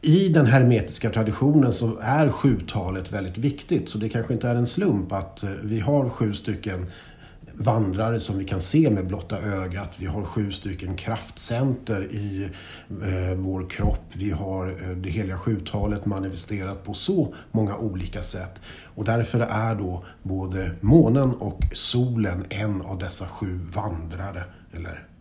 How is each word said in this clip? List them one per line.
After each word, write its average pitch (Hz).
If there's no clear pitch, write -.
i 185
den 151
hermetiska 120
traditionen 123
så 113
är 139
sjutalet 92
väldigt 92
viktigt, -
så -
det 107
kanske 117
inte 120
är 120
en 120
slump 120
att, 95
eh, 98
vi 110
har 131
sju 110
stycken 90
vandrare 107
som 101
vi 95
kan 95
se 151
med 95
blotta 95
ögat. 95
Vi 95
har 95
sju 101
stycken 92
kraftcenter 113
i, 98
eh, 92
vår 92
kropp. -
Vi 98
har, 95
eh, 90
det 92
heliga 92
sjutalet 104
manifesterat 95
på 104
så -
många 101
olika 92
sätt. -
Och 107
därför 117
är 113
då 90
både 92
månen 131
och -
solen 113
en 101
av 92
dessa 90
sju 90
vandrare 90
eller 82